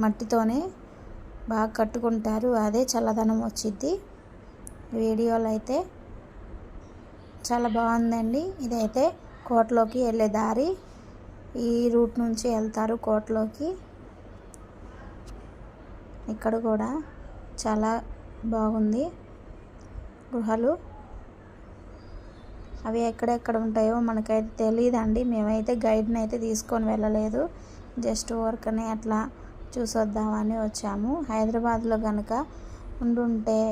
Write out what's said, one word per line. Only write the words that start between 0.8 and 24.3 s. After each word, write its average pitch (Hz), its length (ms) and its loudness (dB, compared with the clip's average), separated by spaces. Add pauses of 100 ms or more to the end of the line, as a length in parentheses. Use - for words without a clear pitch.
బాగా 220 140 2 (120)
కట్టుకుంటారు, 226 720 2 (140)
అదే 214 180 4 (100)
చల్లదనం 220 540 2
వచ్చిద్ది. 220 460 -2 (1080)
వీడియోలో 226 540 2
అయితే 254 240 0 (1700)
చాలా 240 200 2 (100)
బాగుందండి. 233 640 2 (240)
ఇదైతే 233 380 2 (440)
కోటలోకి 226 600 4
వెళ్ళే 220 200 4 (100)
దారి, 220 320 2 (1000)
ఈ 233 40 4 (220)
రూట్ 233 300 6
నుంచి 226 220 0 (100)
వెళ్తారు 220 400 0 (120)
కోటలోకి. 220 600 0 (2750)
ఇక్కడ 220 200 0 (140)
కూడా 220 220 2 (720)
చాలా 220 280 2 (640)
బాగుంది. 220 520 2 (1300)
గృహలు 233 400 4 (2250)
అవి 226 200 0
ఎక్కడెక్కడ 233 560 0
ఉంటాయో 220 300 4 (140)
మనకైతే 220 420 2 (100)